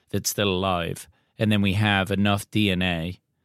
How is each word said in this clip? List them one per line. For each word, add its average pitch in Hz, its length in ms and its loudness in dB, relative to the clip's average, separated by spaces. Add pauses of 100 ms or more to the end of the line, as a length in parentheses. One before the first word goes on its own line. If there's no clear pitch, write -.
(100)
that's 98 200 -4
still 104 180 0
alive, 90 600 -2 (300)
and 107 140 2
then 104 100 2
we 98 120 0
have 101 360 2
enough 101 400 0
D 107 200 2
N 90 120 0
A, 87 380 -4 (240)